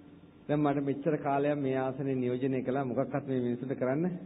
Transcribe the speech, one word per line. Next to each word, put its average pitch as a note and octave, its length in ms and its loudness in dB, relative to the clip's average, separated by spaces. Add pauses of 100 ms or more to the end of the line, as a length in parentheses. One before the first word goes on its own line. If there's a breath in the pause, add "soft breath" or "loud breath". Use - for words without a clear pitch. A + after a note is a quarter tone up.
(420)
දැන් D3 180 2
මට C#3+ 220 4
මෙච්චර C#3 360 0
කාලයක් D3 400 2
මේ C3 180 0
ආසනේ C3 380 -2
නියෝජනය B2+ 480 0
කළා C3 220 0
මොකක්වත් C3+ 420 -2
මේ C3 140 0
මිනිස්සුන්ට B2 340 -2
කරන්න C3 300 0 (220)